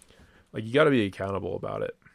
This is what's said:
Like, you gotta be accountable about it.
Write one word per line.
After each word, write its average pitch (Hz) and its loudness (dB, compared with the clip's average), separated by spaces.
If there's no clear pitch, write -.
Like, 120 -8
you 113 -10
gotta 147 6
be 117 4
accountable 95 -6
about 104 -6
it. - -6